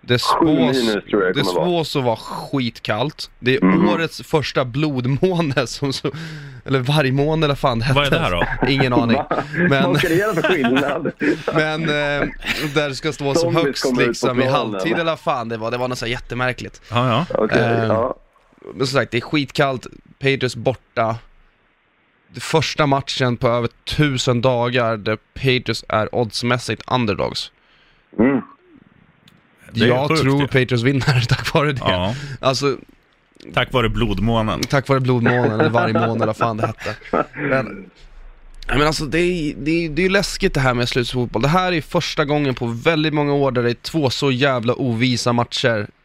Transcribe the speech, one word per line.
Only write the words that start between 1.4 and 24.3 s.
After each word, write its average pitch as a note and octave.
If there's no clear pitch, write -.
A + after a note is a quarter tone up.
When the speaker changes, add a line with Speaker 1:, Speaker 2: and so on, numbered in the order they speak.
Speaker 1:
det C#3
Speaker 2:
kommer F#2
vara. F3
Speaker 1:
spås -
att C3+
vara A2+
skitkallt. -
Det B2+
är -
Speaker 2:
Mm. -
Speaker 1:
årets E3
första D3
blodmåne C#3
som, C#3
så, -
eller C3+
vargmåne, D3
eller C#3+
fan B2+
det A2+
heter. C3
Speaker 3:
Vad C#3+
är C3
det E3
här C#3+
då? F2
Speaker 1:
<laughs> B2+
Ingen C3+
aning. A#2+
Speaker 2:
<laughs> -
Va? D3
Speaker 1:
Men -
Speaker 2:
Vad -
ska E3+
det E3
göra G#3
för D#3+
skillnad? -
Speaker 1:
<laughs> -
men, D#3
eh, D3
där D3
ska C#3+
stå C#3
som B2+
Speaker 2:
Zombies E3
Speaker 1:
högst, C3
Speaker 2:
kommer B2
ut A#2+
på -
Speaker 1:
liksom, B2
i -
Speaker 2:
planen. C3
Speaker 1:
halvtid G2+
eller E3
fan B2
det A#2
var. A2
Det B2
var B2
något B2+
så A#2
jättemäkligt. A#2+
Speaker 3:
Ja, A#2+
ja. B2
Speaker 2:
Okej, -
Speaker 1:
Eh, A#2
Speaker 2:
ja. A2+
Speaker 1:
men B2+
som C3
sagt, A2
det A#2+
är -
skitkallt. C#3
Patriots B2+
borta. A2+
Det A#2+
första -
matchen C3+
på B2+
över A#2
tusen C3